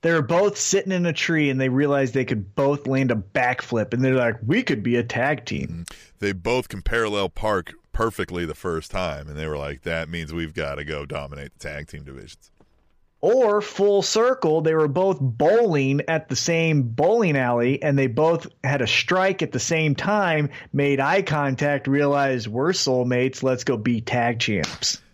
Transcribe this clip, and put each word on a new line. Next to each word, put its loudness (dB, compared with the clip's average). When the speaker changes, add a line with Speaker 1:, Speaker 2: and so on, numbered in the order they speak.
Speaker 1:
They 2
were 4
both 2
sitting 0
in 0
a 0
tree, 2
and 0
they 2
realized 2
they 2
could -4
both 0
land 2
a 2
backflip, -2
and 0
they're 4
like, 2
"We 2
could -2
be 0
a 2
tag -2
team." -6
Speaker 2:
Mm-hmm. -10
They -2
both -2
can -12
parallel 0
park -2
perfectly -2
the -6
first -6
time, -4
and -12
they -6
were -6
like, -10
"That -6
means -8
we've -6
gotta -6
go -8
dominate -12
the -12
tag -12
team -16
divisions." -20
Speaker 1:
Or 4
full 2
circle, 2
they 2
were 4
both 2
bowling 2
at -2
the -4
same 2
bowling 2
alley, 2
and 2
they 2
both 2
had 0
a 0
strike 2
at -4
the -2
same 0
time, 0
made 2
eye 2
contact, 0
realized, 2
"We're 0
soulmates, 0
let's 0
go 0
be 0
tag 0
champs." -4